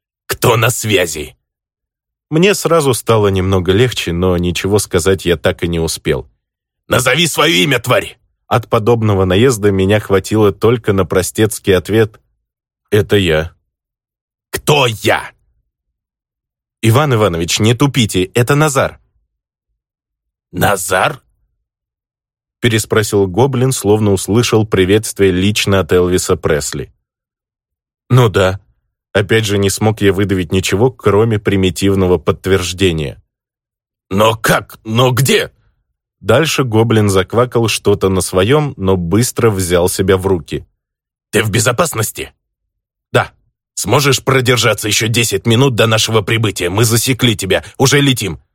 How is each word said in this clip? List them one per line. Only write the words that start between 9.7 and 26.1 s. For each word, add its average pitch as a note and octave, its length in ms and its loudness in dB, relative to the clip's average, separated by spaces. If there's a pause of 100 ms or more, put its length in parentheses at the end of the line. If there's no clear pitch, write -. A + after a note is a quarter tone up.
меня G2 300 2
хватило G2+ 500 0
только A2+ 400 0
на F#2+ 140 0
простецкий F#2+ 680 -2
ответ: G#2 460 0 (720)
«Это G#2 240 0
я». E2+ 380 0 (960)
«Кто C#3+ 360 0
я?» G#2 460 -2 (1500)
«Иван C3 320 2
Иванович, F2 460 0
не A2 140 2
тупите, A#2 500 0
это A#2+ 320 0
Назар». C3+ 440 0 (1500)
«Назар?» G2+ 720 -2 (1400)
переспросил G#2+ 680 0
гоблин, B2+ 440 0
словно G#2 400 0
услышал A2 540 0
приветствие G2 640 0
лично G2 480 0
от D#2+ 140 -2
Элвиса F2+ 420 0